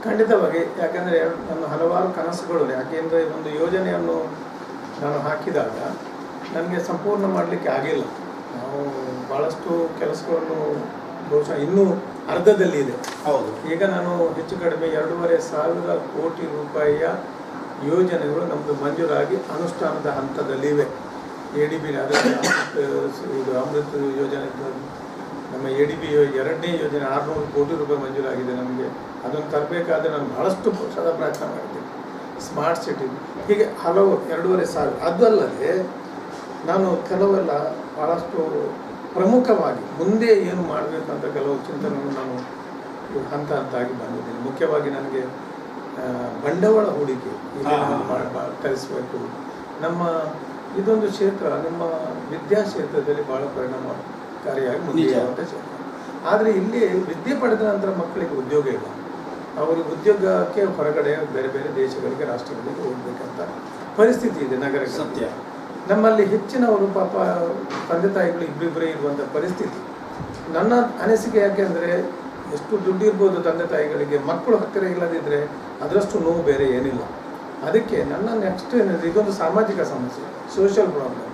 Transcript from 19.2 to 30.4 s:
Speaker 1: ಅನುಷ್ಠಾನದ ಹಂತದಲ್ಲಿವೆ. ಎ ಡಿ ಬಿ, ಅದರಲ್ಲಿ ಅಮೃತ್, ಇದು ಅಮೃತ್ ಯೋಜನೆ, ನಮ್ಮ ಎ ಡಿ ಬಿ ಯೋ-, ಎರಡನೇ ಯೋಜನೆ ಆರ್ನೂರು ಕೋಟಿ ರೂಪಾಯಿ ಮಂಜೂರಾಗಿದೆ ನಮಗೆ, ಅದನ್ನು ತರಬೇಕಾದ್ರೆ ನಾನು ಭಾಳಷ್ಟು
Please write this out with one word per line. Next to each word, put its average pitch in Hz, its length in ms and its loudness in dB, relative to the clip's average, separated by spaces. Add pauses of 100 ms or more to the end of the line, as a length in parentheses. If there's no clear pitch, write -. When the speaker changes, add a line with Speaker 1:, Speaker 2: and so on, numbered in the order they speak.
Speaker 1:
ಅನುಷ್ಠಾನದ 170 720 -2
ಹಂತದಲ್ಲಿವೆ. 139 760 0 (800)
ಎ 151 40 2
ಡಿ 160 100 -2
ಬಿ, 147 180 -4
ಅದರಲ್ಲಿ 139 380 4
ಅಮೃತ್, - 920 0
ಇದು 135 340 -2
ಅಮೃತ್ 147 360 -2
ಯೋಜನೆ, 139 540 -2 (1040)
ನಮ್ಮ 135 140 -4
ಎ 139 180 4
ಡಿ 147 80 -2
ಬಿ 151 200 -4
ಯೋ-, 139 220 6
ಎರಡನೇ 160 480 0
ಯೋಜನೆ 143 220 -2
ಆರ್ನೂರು 147 500 -2
ಕೋಟಿ 143 200 2
ರೂಪಾಯಿ 143 240 0
ಮಂಜೂರಾಗಿದೆ 131 540 -2
ನಮಗೆ, 127 340 -4 (400)
ಅದನ್ನು 139 240 -4
ತರಬೇಕಾದ್ರೆ 160 600 0
ನಾನು 143 140 -2
ಭಾಳಷ್ಟು 190 460 0 (240)